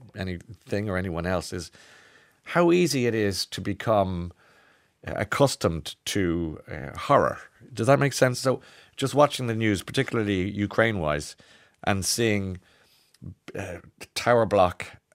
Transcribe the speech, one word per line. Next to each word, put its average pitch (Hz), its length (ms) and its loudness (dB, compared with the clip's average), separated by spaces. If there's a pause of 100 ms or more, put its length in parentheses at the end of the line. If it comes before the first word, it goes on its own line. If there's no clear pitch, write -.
(160)
anything 98 720 -6
or 92 80 -2
anyone 85 280 -4
else, 90 280 -2
is 87 180 -10 (720)
how 170 280 2
easy 147 360 2
it 113 80 0
is 101 320 0
to - 140 -10
become, 92 720 0 (760)
uh, - 80 -8
accustomed - 800 0 (100)
to, 85 540 -2 (100)
uh, 69 300 -12
horror. 107 400 4 (340)
Does 113 140 0
that 135 120 6
make 139 140 0
sense? 127 260 2
So 127 220 0 (340)
just 127 180 -4
watching 139 340 4
the 117 60 -2
news, 107 300 2
particularly 104 640 0
Ukraine-wise, 101 880 0 (480)
and 98 220 -2
seeing, 101 540 -2 (960)
uh, 90 260 -10 (360)
tower 117 300 4
block 92 420 2 (280)